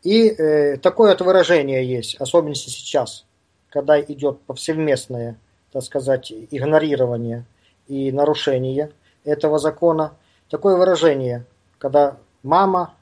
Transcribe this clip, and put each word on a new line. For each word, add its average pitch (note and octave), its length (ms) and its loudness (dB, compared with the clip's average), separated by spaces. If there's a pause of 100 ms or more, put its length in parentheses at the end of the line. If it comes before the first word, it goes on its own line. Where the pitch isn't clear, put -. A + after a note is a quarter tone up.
И, G#3+ 260 4
э, D3+ 480 0
такое G3+ 340 4
вот F3+ 100 2
выражение E3 640 2 (140)
есть, - 240 -10
особенно D3+ 340 0
сейчас, - 680 -6 (440)
когда D3 300 2
идет C#3 480 -4
повсеместное, B2+ 880 -4 (380)
так C3 100 -8
сказать, C3 480 -4 (200)
игнорирование B2+ 920 -2 (440)
и C3+ 240 -6
нарушение C#3+ 800 -2 (360)
этого D3+ 320 -2
закона. D#3 540 0 (380)
Такое F#3 260 0
выражение, D3+ 680 2 (360)
когда C#3 380 2 (260)
мама F3+ 580 0